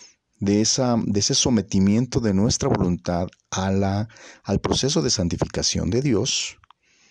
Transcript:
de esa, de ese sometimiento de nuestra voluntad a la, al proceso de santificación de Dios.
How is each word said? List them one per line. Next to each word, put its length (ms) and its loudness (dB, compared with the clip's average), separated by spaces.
de 220 2
esa, 440 0
de 160 0
ese 120 0
sometimiento 880 2
de 140 2
nuestra 340 0
voluntad 640 -2
a 220 -2
la, 380 -2
al 160 -2
proceso 420 0
de 80 -2
santificación 800 -2
de 120 0
Dios. 560 -2